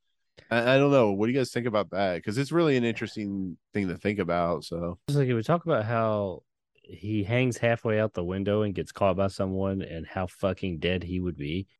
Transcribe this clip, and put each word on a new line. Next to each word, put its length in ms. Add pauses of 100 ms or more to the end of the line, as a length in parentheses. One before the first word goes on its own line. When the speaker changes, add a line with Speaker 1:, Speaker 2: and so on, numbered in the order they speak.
(520)
Speaker 1:
I, 240
I 20
don't 140
know. 220
What 120
do 80
you 60
guys 120
think 160
about 220
that? 340
'Cause 140
it's 160
really 240
an 80
interesting 720 (160)
thing 160
to 80
think 220
about. 440
So 360 (100)
Speaker 2:
It's 80
like, 100
we 160
talk 220
about 180
how 600 (380)
he 420
hangs 340
halfway 420
out 140
the 100
window 400
and 100
gets 200
caught 240
by 100
someone, 560
and 240
how 200
fucking 520
dead 240
he 160
would 180
be. 300 (120)